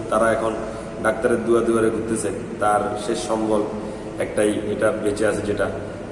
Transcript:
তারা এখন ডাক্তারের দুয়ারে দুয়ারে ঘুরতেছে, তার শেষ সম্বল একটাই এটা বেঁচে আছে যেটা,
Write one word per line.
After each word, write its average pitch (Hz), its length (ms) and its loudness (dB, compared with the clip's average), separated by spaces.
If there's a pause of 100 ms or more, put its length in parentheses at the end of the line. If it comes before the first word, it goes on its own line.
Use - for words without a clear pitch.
(100)
তারা 113 220 4
এখন 110 200 0 (500)
ডাক্তারের 110 420 2
দুয়ারে 113 220 4
দুয়ারে 113 240 4
ঘুরতেছে, 110 380 -2 (320)
তার 104 460 2
শেষ 113 120 0
সম্বল 110 440 0 (560)
একটাই 107 300 2
এটা 107 440 0 (120)
বেঁচে 104 220 0
আছে 101 200 0
যেটা, 98 240 0 (420)